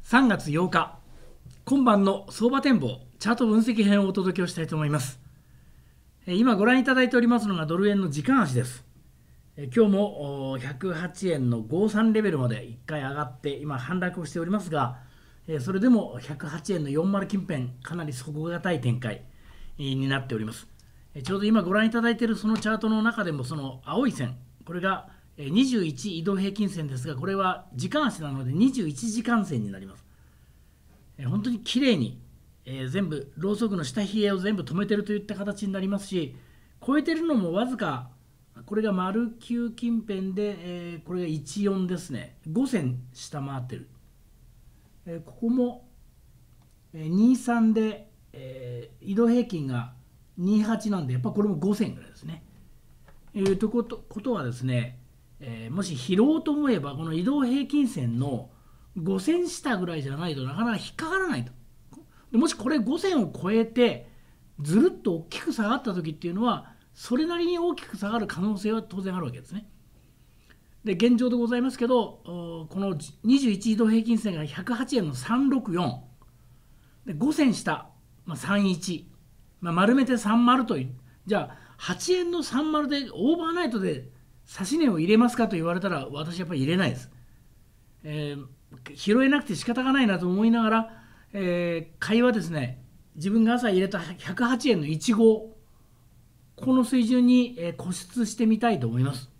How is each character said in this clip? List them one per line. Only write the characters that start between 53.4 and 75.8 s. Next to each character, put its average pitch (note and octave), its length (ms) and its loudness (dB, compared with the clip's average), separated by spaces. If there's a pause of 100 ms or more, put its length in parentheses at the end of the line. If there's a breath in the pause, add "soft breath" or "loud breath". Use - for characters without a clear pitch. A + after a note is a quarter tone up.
ー、 G3 160 4
と G#3+ 140 0
こ A#3 120 0
と、 A3+ 280 -10
こ G#3+ 100 -10
と B3 140 -2
は D#3 100 -4
で A#2 80 -4
す B2 120 -8
ね、 B2 340 -2 (460)
え A2+ 280 -12
ー、 - 20 -8
も G3 80 -2
し E3+ 140 -6
拾 F#3 240 0
お D4 160 6
う - 80 -2
と D#4 80 0
思 D4 180 0
え G3 80 2
ば、 C#3 160 -6
こ D#3 80 -8
の D#3+ 120 -4
移 F3 100 -2
動 C#4 200 2
平 B3+ 220 0
均 C#4+ 220 2
線 A#2+ 320 -2
の C3 300 -4 (460 soft breath)
五 F#3+ 220 -2
線 E4 300 0
下 B3+ 280 -4
ぐ F3+ 100 -2
ら E3 100 -4
い D3 80 -4
じ C#3+ 40 -6
ゃ C#3 80 -6
な E3+ 120 -4
い D3 80 -4
と C3+ 60 -6
な B2+ 120 -6
か G#3+ 100 0
な A#3+ 60 0
か G#3 60 -2
引 - 160 -8
っ - 20 -20
か D#4+ 160 -6
か F#4+ 80 0
ら F#4+ 80 0
な A#3+ 100 -2
い A#2+ 80 -4
と。 - 60 -12 (800 soft breath)
で、 A3+ 80 4
も D#4+ 80 6
し - 80 0
こ A3+ 140 -6
れ D#4 100 2
五 A#3+ 180 0
線 F4 240 2
を E3 120 -2 (100)
超 F#3 80 -2
え A3+ 160 4
て、 A3+ 420 2 (520 soft breath)
ず D#3 180 2
る E4+ 180 6
っ - 60 -18
と E3+ 140 -2
大 D#3+ 140 -10
き - 100 -10
く D#4+ 120 -4
下 A3 120 -2
が A3 100 0
っ C4+ 80 -4
た G3+ 120 -4
時 D#3+ 180 -4
っ - 20 -10
て E3+ 140 -8
い - 20 -4
う F3 40 -6
の A3 100 -2
は、 G3+ 320 -2 (180)
そ - 220 -4
れ D#4 100 2
な E4+ 120 -4
り F4 80 0
に F4 120 0
大 E4+ 160 0
き - 100 -12
く - 120 -12
下 G3+ 140 -4
が A#3 100 0
る G3+ 80 -4
可 E3 120 -8
能 G#3 160 0
性 G#3 140 -4
は A3 140 -2
当 F#3+ 160 -10
然 F#3 160 -6
あ - 20 -4
る D#3+ 80 -4
わ A#2 60 -6
け A#2 80 -14
で - 40 -20
す - 60 -20
ね。 G#3 160 -10 (1160 soft breath)
で、 G#3+ 80 0
現 A3+ 240 4
状 B3 120 2
で A#3 60 0
ご A#3+ 140 0
ざ B3 80 0
い A#3+ 40 0
ま C4 120 0
す - 60 -14
け A#3 100 0
ど、 A#3 360 0
お E3+ 460 -10
ー、 - 20 -18
こ F#3+ 60 -6
の G3 180 -2 (280)
二 C4 160 6
十 B3 100 2
一 G3+ 220 0
移 G#3 40 2
動 A3 140 4
平 A3+ 140 4
均 A3+ 140 2
線 G3+ 180 -2
が D#3 80 -4
百 F#3 300 -6
八 C4 220 -4
円 F3+ 120 0
の C3+ 60 -6
三 A#3+ 340 0
六 A#3 260 0
四。 E3+ 300 -2 (1000 soft breath)